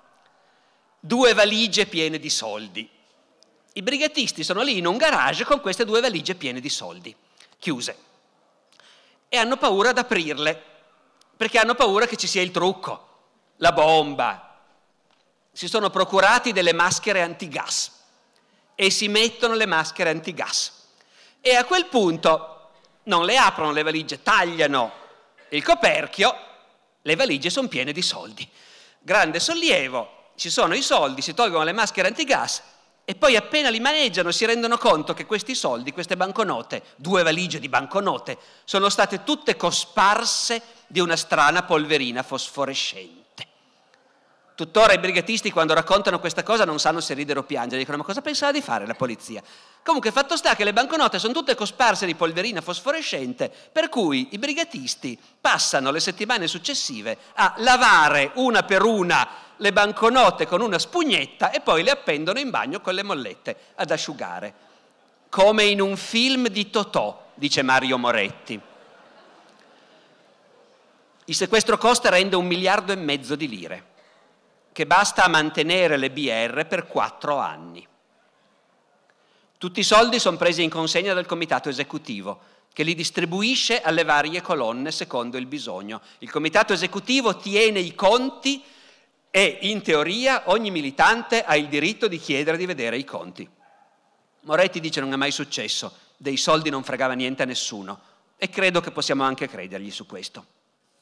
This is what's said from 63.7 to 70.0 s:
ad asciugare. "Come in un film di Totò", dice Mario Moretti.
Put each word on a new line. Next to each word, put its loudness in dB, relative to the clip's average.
ad -4
asciugare. -8
"Come 6
in 2
un -2
film 0
di -4
Totò", -4
dice -2
Mario 2
Moretti. -2